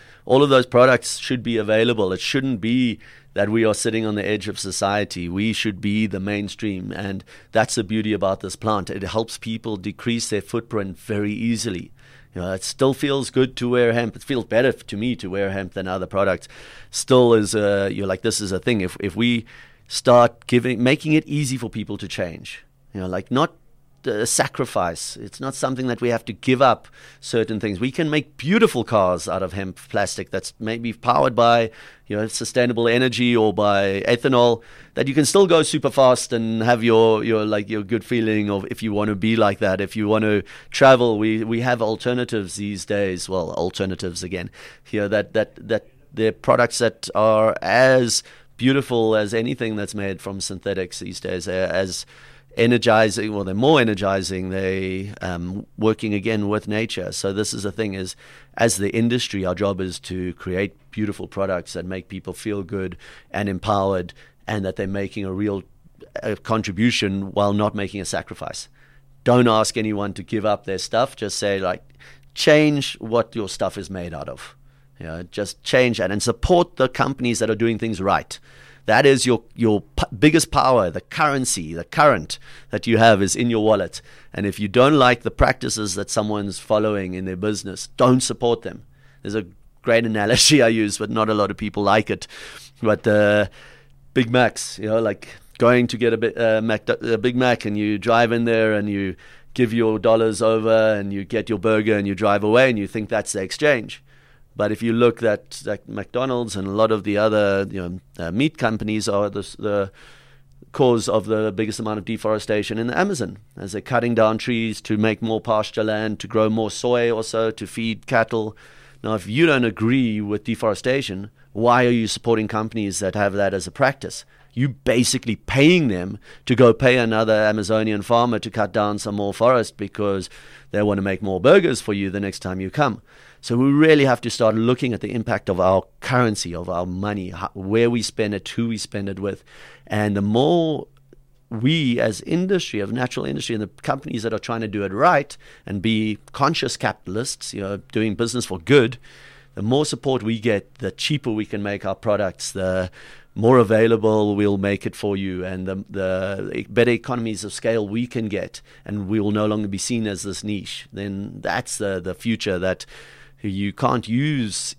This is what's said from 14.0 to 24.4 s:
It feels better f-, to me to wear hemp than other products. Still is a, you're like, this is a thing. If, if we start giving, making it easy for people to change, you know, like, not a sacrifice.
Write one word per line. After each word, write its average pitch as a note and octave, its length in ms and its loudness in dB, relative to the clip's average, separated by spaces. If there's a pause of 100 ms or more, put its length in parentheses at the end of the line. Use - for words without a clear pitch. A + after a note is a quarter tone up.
It - 80 -18
feels B2 220 -4
better B2 240 2
f-, - 180 -4
to G#2 100 -8
me A#2+ 200 -4
to F#2+ 120 -10
wear G2 220 -2
hemp F#2+ 220 -8
than F#2+ 140 -6
other F#2 200 -4
products. G2 400 -2 (420)
Still B2 460 6
is G#2 180 2
a, G2+ 380 0
you're G2 160 -4
like, F#2+ 160 -2
this A2 180 -2
is F#2+ 100 -4
a F#2 80 -2
thing. A2+ 220 0
If, F2+ 180 -4
if F#2 160 -6
we A#2 300 0 (420)
start - 600 4
giving, B2 340 2
making D3+ 320 2
it D#3 140 2
easy C#3+ 300 -2
for A#2 120 -8
people G#2 280 -8
to G2 100 -10
change, - 580 -8 (260)
you G2 100 -8
know, F#2 60 -4
like, F#2 220 -6
not C#3 240 0 (520)
a A2 200 -2
sacrifice. - 880 -4